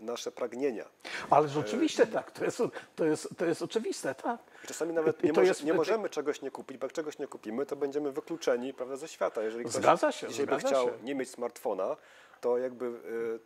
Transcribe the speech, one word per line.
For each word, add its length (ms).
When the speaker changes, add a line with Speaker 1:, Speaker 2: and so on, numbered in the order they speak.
Speaker 1:
nasze 300
pragnienia. 540
Speaker 2:
Ale 180
rzeczywiście 560
Speaker 1:
E, 40
Speaker 2:
tak, 240
to 140
jest, 160
to 100
jest, 220
to 80
jest 160
oczywiste, 540
tak. 240
Speaker 1:
I 40
czasami 260
nawet 300
Speaker 2:
I 40
Speaker 1:
nie 60
Speaker 2:
to 80
Speaker 1:
może-, 60
Speaker 2:
jest 160
Speaker 1:
nie 80
Speaker 2:
ty- 60
Speaker 1:
możemy 320
czegoś 320
nie 100
kupić, 260
bo 80
jak 80
czegoś 260
nie 80
kupimy, 380
to 100
będziemy 360
wykluczeni, 640
prawda, 220
ze 120
świata. 360
Jeżeli 200
ktoś 120
Speaker 2:
Zgadza 360
się, 160
Speaker 1:
dzisiaj 180
by 140
Speaker 2:
zgadza 80
Speaker 1:
chciał 200
Speaker 2:
się. 60
Speaker 1:
nie 120
mieć 140
smartfona, 640
to 160
jakby, 280
e, 600